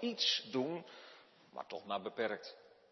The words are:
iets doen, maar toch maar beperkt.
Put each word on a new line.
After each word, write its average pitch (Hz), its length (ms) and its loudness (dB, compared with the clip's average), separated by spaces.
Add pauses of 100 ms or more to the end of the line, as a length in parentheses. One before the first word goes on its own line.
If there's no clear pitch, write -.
iets - 500 2
doen, 160 360 2 (640)
maar 65 160 -6
toch 92 180 -6
maar 101 180 0
beperkt. 104 540 0 (360)